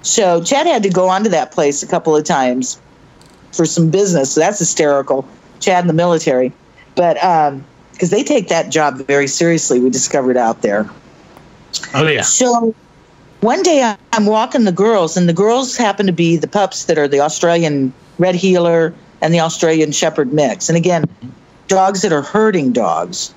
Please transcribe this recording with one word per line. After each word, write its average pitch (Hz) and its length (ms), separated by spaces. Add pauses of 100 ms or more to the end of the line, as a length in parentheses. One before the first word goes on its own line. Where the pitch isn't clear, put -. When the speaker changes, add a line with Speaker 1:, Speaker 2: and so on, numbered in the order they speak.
Speaker 1:
So 175 420
Chad 277 240
had 254 160
to 196 60
go 185 200
onto 202 200
that 156 220
place 143 320
a - 40
couple 160 280
of 151 80
times 131 560 (720)
for 165 140
some 165 240
business. 175 440
So 156 60
that's 202 200
hysterical. 143 680 (320)
Chad 180 240
in 180 40
the 160 60
military. 156 580 (440)
But, 170 280
um, 151 400 (360)
'cause 175 100
they 208 140
take 247 260
that 165 200
job 147 280 (100)
very 139 200
seriously, 160 520
we 127 100
discovered 127 480
out 117 240
there. 107 280 (1040)
Speaker 2:
Oh, 160 140
yeah. 139 140
Speaker 1:
So 233 520 (680)
one 285 220
day 294 200
I, 214 120 (180)
I'm 214 120
walking 220 400
the 190 60
girls, 185 460
and 175 120
the 165 40
girls 226 440
happen 202 300
to 180 40
be 170 240
the 156 120
pups - 380
that 160 120
are 147 100
the 139 140
Australian 151 720 (240)
Red 180 180
Heeler 170 580 (280)
and 160 120
the 170 60
Australian 160 520
Shepherd 147 420
mix. 143 360
And 170 80
again, 165 280 (640)
dogs 190 340
that 202 100
are 143 100
herding 185 500
dogs. 87 640